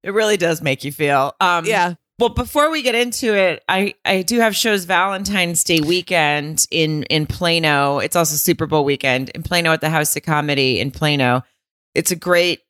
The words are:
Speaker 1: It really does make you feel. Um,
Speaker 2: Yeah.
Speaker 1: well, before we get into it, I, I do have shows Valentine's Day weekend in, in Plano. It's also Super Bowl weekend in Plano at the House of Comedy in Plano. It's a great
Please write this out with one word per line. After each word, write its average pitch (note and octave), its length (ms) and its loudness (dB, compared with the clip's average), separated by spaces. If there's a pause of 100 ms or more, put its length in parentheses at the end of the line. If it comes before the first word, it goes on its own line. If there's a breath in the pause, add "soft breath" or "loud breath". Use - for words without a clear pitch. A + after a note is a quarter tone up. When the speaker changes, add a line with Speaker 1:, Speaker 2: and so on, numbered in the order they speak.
Speaker 1:
It G3 100 -6
really G#3+ 220 2
does E3 240 0
make C#3 220 -2
you C#3 80 -6
feel. C#3+ 500 0
Um, F3 240 2
Speaker 2:
Yeah. F3+ 300 0 (240)
Speaker 1:
well, A#3 120 2
before D4 420 0
we D#4 100 -4
get A#3 140 0
into A#3 400 0
it, F#3 320 0
I, F#3+ 260 0 (100)
I F#3+ 180 0
do A#3 180 0
have A3 160 2
shows G#3 260 0
Valentine's F#3 800 -2
Day E3+ 180 2
weekend D#3 920 -2
in, D#3 320 0
in D3+ 220 0
Plano. D3+ 760 0
It's - 160 -4
also D#3 180 0
Super D#3+ 320 0
Bowl D3+ 180 2
weekend C3+ 440 0
in - 160 -12
Plano E3+ 280 0
at D#3+ 80 0
the D#3 100 0
House D#3 260 0
of - 80 -8
Comedy C#3+ 560 0
in C3+ 100 -2
Plano. C3 540 0 (500)
It's - 160 0
a F3+ 60 -2
great F3 540 2